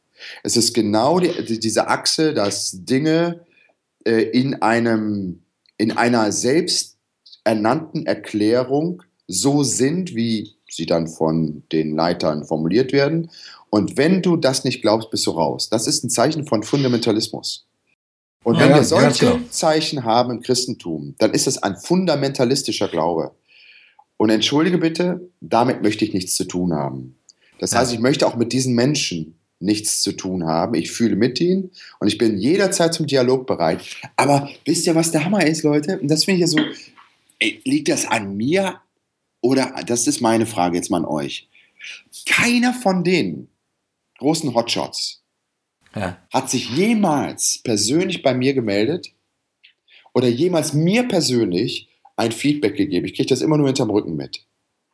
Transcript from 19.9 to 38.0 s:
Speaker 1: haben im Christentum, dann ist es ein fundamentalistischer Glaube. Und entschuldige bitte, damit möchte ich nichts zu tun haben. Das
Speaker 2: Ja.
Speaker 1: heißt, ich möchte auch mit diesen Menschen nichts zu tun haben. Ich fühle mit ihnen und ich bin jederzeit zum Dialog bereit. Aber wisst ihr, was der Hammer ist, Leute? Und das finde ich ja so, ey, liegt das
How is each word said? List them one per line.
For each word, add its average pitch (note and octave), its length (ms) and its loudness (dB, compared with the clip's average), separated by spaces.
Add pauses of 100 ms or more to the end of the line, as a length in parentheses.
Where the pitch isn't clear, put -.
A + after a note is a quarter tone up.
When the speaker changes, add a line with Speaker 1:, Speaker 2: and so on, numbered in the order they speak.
Speaker 1:
haben A#2+ 260 2
im A2+ 120 -6
Christentum, E2+ 760 -4
dann - 140 2
ist - 140 0
es - 160 -2
ein F#3+ 140 -2
fundamentalistischer C#3 1120 0
Glaube. D#2+ 440 -2 (840)
Und A2 140 2
entschuldige D#3 480 2
bitte, E3+ 500 -2 (120)
damit A#2+ 420 0
möchte G#2+ 220 0
ich - 100 0
nichts F2+ 220 -2
zu - 80 -2
tun F2+ 280 -2
haben. C2 440 -6 (420)
Das - 140 -2
Speaker 2:
Ja. A#2+ 80 2
Speaker 1:
heißt, A#2+ 120 0
ich A2+ 60 -4
möchte C3+ 280 2
auch - 100 -2
mit A#2 160 -2
diesen C3 220 0
Menschen A#2 600 0 (240)
nichts G#2 440 -2
zu F#2+ 100 -2
tun F#2 340 -6
haben. E2 280 0
Ich E2 180 -4
fühle G#2+ 240 0
mit A#2 240 0
ihnen F#3 300 0 (280)
und G2+ 100 0
ich G#2 100 0
bin G#2+ 200 2
jederzeit E3+ 560 2
zum D#3 120 -2
Dialog C3 400 2
bereit. - 360 0 (340)
Aber C#3 320 2 (160)
wisst E3 220 0
ihr, E3 80 4
was D#3+ 160 2
der D3+ 140 0
Hammer F#3 220 2
ist, D#3+ 180 0
Leute? D3+ 340 0
Und C#3+ 100 -2
das D#3 160 0
finde F#3+ 120 0
ich F3 60 4
ja D#3+ 40 2
so, D3+ 140 2 (800)
ey, A2 240 -2
liegt C#3+ 240 0
das - 180 0